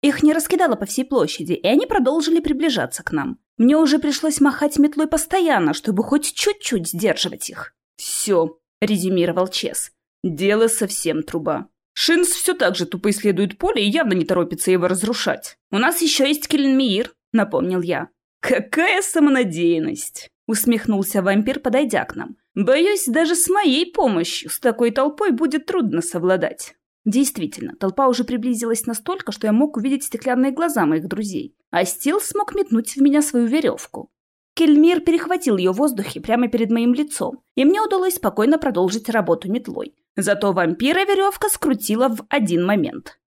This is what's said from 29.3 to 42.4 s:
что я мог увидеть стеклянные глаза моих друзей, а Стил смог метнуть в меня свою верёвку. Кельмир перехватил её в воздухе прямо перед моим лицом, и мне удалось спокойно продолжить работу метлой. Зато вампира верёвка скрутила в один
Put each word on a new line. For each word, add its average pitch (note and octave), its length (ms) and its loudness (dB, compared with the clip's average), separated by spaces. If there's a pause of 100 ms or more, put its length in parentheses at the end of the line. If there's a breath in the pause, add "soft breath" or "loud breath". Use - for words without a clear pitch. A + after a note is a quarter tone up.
что - 140 -6
я G#3+ 60 2
мог C#4+ 240 2
увидеть C4 280 -2
стеклянные B3+ 480 0
глаза C#4+ 340 0
моих D#3+ 200 0
друзей, F#3+ 480 -6 (160)
а F3 140 2
Стил D#4+ 360 -2
смог G#4 340 -6
метнуть A#3 420 -2
в C4+ 40 -2
меня C#4+ 220 4
свою B3 240 0
верёвку. - 640 -4 (440)
Кельмир D#4+ 460 6
перехватил E4+ 560 0
её F3+ 160 2
в F#3 40 -2
воздухе A#3+ 440 -2
прямо A#3+ 280 0
перед A3 220 0
моим A#3 220 2
лицом, D4 500 -4 (120)
и C4+ 100 2
мне F#4+ 160 4
удалось F#4+ 360 0
спокойно A#3+ 420 0
продолжить A3 500 -2
работу F3+ 420 0
метлой. - 440 -6 (220)
Зато G3+ 360 0
вампира F#3+ 520 0
верёвка G4+ 440 0
скрутила B3 600 0
в A3 200 -6
один F3+ 380 0